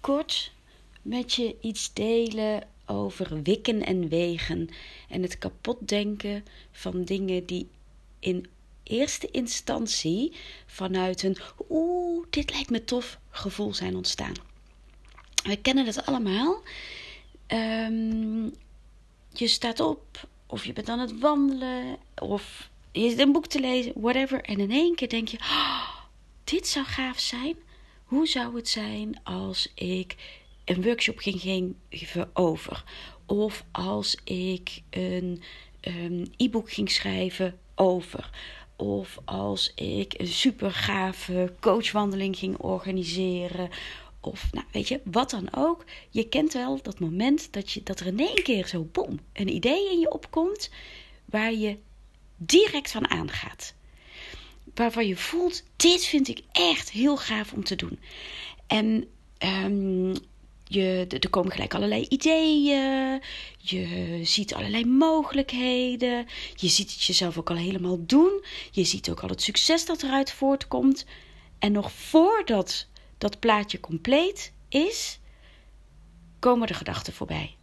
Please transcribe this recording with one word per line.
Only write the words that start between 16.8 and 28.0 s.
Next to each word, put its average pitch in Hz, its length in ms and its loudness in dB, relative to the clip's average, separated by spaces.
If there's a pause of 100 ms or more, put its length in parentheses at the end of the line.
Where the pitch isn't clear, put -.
Ehm, 220 1000 -2 (840)
je - 180 -2
staat 233 320 0
op, - 480 -4 (180)
of 220 200 -8
je - 80 -8
bent 214 160 -8
aan 240 100 -2
het 226 200 -6
wandelen, 262 800 2 (240)
of - 480 -6 (220)
je 226 180 2
zit 233 100 0
een 285 120 8
boek 311 160 4
te 285 120 -2
lezen, 254 360 0
whatever. 262 460 0
En 202 180 -2
in 202 120 0
één 330 240 4
keer 240 140 -4
denk 226 180 -2
je, 233 100 -8
"Oh, - 600 -2 (460)
dit 370 240 -2
zou 277 180 0
gaaf 262 340 -4
zijn. 262 360 -2 (480)